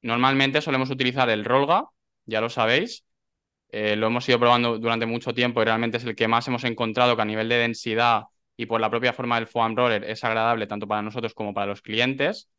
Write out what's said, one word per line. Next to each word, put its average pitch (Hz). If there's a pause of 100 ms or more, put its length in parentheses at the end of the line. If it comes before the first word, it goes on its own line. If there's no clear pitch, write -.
Normalmente 135
solemos 131
utilizar 127
el 107
Rolga, 143 (400)
ya 110
lo 117
sabéis, 131 (640)
eh, 107
lo 110
hemos 120
ido 120
probando 120
durante 117
mucho 117
tiempo 120
y -
realmente 113
es 117
el 117
que 113
más 117
hemos 123
encontrado 120
que 113
a -
nivel 110
de 120
densidad 117 (300)
y 117
por 113
la 110
propia 117
forma 120
del 113
foam 113
roller 113
es 110
agradable 113
tanto 104
para 107
nosotros 110
como 104
para 101
los 101
clientes. 131